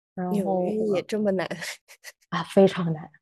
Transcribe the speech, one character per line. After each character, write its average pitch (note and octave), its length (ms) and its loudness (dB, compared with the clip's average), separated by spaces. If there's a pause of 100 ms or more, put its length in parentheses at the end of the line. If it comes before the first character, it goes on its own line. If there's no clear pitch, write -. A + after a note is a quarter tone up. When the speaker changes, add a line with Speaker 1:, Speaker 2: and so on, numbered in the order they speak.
(160)
Speaker 1:
然 F#3 120 -6
后， F3+ 60 -2
Speaker 2:
纽 F#3+ 300 0
约 F3+ 80 -2 (240)
也 F3 80 0
这 G#3+ 160 -4
么 G#3 120 2
难？ F#3 160 -2 (420)
<laughs> - 400 -20
Speaker 1:
啊， E3+ 140 -4
非 G3 240 6
常 F#3 240 -2
难， D#3 160 -8 (140)